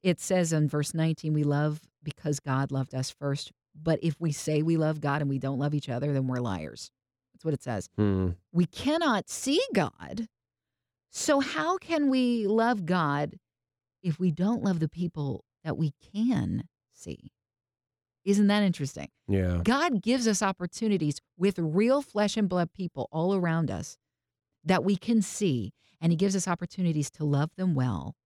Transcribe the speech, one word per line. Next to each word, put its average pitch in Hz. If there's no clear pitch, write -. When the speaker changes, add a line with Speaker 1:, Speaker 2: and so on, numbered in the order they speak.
Speaker 1:
it 180
says 180
in 151
verse 147
nineteen, 160
"We 151
love 147
because 151
God 135
loved 135
us 131
first. 143
But 160
if 165
we 165
say 156
we 165
love 156
God 143
and 143
we 139
don't 135
love 147
each 143
other, 135
then 135
we're 127
liars." 85
That's -
what 160
it -
says. 107
Speaker 2:
Hmm. 95
Speaker 1:
We 170
cannot 294
see 294
God. 185
So 277
how 320
can 302
we 247
love 220
God 151
if 165
we 180
don't 190
love 180
the 156
people 156
that 160
we 156
can 202
see? -
Isn't 202
that 208
interesting? 143
Speaker 2:
Yeah. 92
Speaker 1:
God 262
gives 240
us 214
opportunities 185
with 190
real 208
flesh 208
and 208
blood 180
people 170
all 175
around 165
us -
that 165
we 190
can 226
see, 127
and 165
he 165
gives 196
us 190
opportunities 170
to 156
love 147
them 185
well. 120